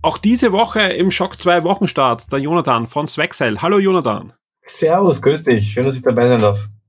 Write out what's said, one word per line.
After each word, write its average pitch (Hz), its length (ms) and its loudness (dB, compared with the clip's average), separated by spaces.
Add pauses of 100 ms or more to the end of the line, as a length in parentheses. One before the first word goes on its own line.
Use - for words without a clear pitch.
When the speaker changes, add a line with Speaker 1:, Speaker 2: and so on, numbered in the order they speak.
Speaker 1:
Auch 156 120 -2
diese 233 340 2
Woche 220 300 0
im 185 300 0
Shock - 300 -6
zwei 175 220 2
Wochenstart 147 680 0
der 139 100 -2
Jonathan 139 480 0
von 151 200 -4
Swagcell. 127 540 -4
Hallo 196 180 2
Jonathan. 175 540 -2 (320)
Speaker 2:
Servus, 165 560 0
grüß 156 240 0
dich. 110 260 2
Schön, 123 140 -2
dass 131 100 -2
ich - 60 -10
dabei 120 260 2
sein 120 140 4
darf. 101 260 0 (220)